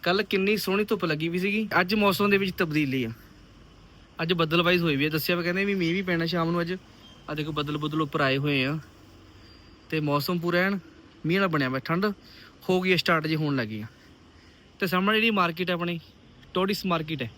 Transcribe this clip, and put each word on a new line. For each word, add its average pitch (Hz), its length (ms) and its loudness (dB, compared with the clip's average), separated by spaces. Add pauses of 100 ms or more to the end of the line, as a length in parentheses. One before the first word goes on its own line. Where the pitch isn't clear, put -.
ਕੱਲ੍ਹ 190 200 2
ਕਿੰਨੀ 202 340 0
ਸੋਹਣੀ 190 260 0
ਧੁੱਪ 208 220 -2
ਲੱਗੀ 160 240 -2
ਵੀ 180 100 -2
ਸੀਗੀ, 202 300 -2 (120)
ਅੱਜ 180 140 0
ਮੌਸਮ 202 340 2
ਦੇ 202 80 4
ਵਿੱਚ 196 200 0
ਤਬਦੀਲੀ 147 460 0
ਆ। 113 80 -4 (1080)
ਅੱਜ 165 120 0
ਬੱਦਲਵਾਈਜ਼ 170 500 4
ਹੋਈ 156 120 2
ਵੀ 139 100 2
ਆ, 151 40 2
ਦੱਸਿਆ 160 260 0
ਵਾ 175 60 -2
ਕਹਿੰਦੇ 175 240 0
ਵੀ 202 100 0
ਮੀਂਹ 170 180 0
ਵੀ 196 80 0
ਪੈਣਾ 170 240 0
ਸ਼ਾਮ 165 260 0
ਨੂੰ 175 100 0
ਅੱਜ। 175 120 -4 (560)
ਆਹ 151 60 -6
ਦੇਖੋ 151 160 -4
ਬੱਦਲ 151 260 -4
ਬੁੱਦਲ 151 240 -2
ਉੱਪਰ 151 200 -2
ਆਏ 135 160 2
ਹੋਏ 139 280 0
ਆ 151 140 -4 (1120)
ਤੇ 156 100 0
ਮੌਸਮ 147 400 0
ਪੂਰਾ 170 180 0
ਐਨ 190 220 2 (460)
ਮੀਂਹ 175 140 2
ਵਾਲਾ 196 80 2
ਬਣਿਆ 147 220 0
ਹੋਇਆ, 131 100 -4
ਠੰਡ 175 260 -2 (640)
ਹੋ 185 120 4
ਗਈ 185 120 2
ਆ, 170 40 4
ਸਟਾਰਟ 156 300 0
ਜੀ 160 80 0
ਹੋਣ 147 200 0
ਲੱਗੀ 110 260 -4
ਆ। 110 40 -10 (920)
ਤੇ 196 80 -2
ਸਾਹਮਣੇ 196 300 2
ਜਿਹੜੀ 226 140 4
ਮਾਰਕੀਟ 175 400 0
ਆ - 20 2
ਆਪਣੀ 175 260 -2 (540)
ਟੋਡੀਸ 190 320 0
ਮਾਰਕੀਟ 160 380 -2
ਹੈ 113 140 -8